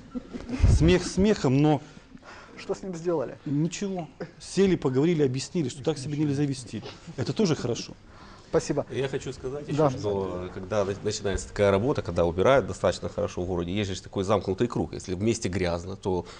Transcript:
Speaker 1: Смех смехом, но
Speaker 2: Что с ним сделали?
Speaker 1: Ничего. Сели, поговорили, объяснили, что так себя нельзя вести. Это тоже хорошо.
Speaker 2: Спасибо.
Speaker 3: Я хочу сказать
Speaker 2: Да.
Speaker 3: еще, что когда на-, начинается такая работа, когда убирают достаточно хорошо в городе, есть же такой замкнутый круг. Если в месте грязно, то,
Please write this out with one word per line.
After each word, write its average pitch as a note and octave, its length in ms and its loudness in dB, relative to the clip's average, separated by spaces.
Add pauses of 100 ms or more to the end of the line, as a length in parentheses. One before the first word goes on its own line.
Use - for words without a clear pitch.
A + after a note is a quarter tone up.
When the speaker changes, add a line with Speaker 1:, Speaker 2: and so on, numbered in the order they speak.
(680)
Speaker 1:
Смех F3+ 360 6
смехом, F3+ 560 2
но D3+ 200 4 (760)
Speaker 2:
Что - 160 -6
с - 100 -12
ним F#3 120 -6
сделали? D#3+ 500 -2
Speaker 1:
Ничего. E3 640 -2 (320)
Сели, F#3 360 4
поговорили, D3 480 2
объяснили, C3 460 -2
что B2+ 140 -14
так D#3 140 -2
себя C#3+ 200 -6
нельзя D3 280 0
вести. B2+ 360 -6 (360)
Это B2+ 160 -2
тоже E3+ 220 2
хорошо. - 380 -4 (560)
Speaker 2:
Спасибо. D#3 400 0
Speaker 3:
Я C3 200 -4
хочу C3+ 240 -6
сказать C#3+ 320 -10 (100)
Speaker 2:
Да. D3+ 120 6
Speaker 3:
еще, A#2+ 120 0
что F#2+ 540 -2
когда G2 320 0
на-, G2 80 -2 (100)
начинается G2+ 460 -2
такая G2+ 220 4
работа, G#2+ 300 2
когда F2 220 0
убирают F#2+ 440 4
достаточно F#2 420 -2
хорошо - 320 -4
в F2 60 -4
городе, F2 260 -2
есть G2+ 200 -2
же - 80 -10
такой - 220 -4
замкнутый G2 440 0
круг. F#2 260 -4
Если F#2+ 220 -6
в F2+ 60 -6
месте A2 280 0
грязно, F2 480 -4
то, F2+ 280 -2 (140)